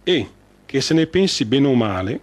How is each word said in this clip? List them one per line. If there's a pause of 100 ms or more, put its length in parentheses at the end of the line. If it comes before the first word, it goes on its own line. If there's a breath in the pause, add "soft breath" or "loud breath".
e (360)
che
se
ne
pensi
bene
o
male